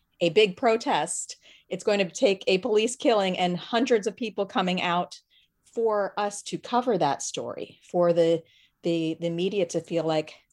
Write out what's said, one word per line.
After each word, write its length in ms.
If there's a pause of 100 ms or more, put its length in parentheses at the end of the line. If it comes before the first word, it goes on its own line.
(200)
a 80
big 280
protest, 800 (320)
it's 140
going 160
to 100
take 380
a 120
police 360
killing 420
and 220
hundreds 480
of 100
people 300
coming 340
out 380 (560)
for 420
us 240
to 160
cover 400
that 240
story, 600 (100)
for 240
the 280 (400)
the, 380
the 100
media 360
to 140
feel 240
like 300 (180)